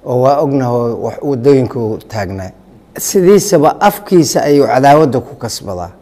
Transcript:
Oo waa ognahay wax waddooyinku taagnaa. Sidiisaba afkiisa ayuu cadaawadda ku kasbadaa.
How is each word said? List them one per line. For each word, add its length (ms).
Oo 160
waa 200
ognahay 600
wax 200
waddooyinku 760
taagnaa. 440
Sidiisaba 840
afkiisa 640
ayuu 240
cadaawadda 520
ku 160
kasbadaa. 560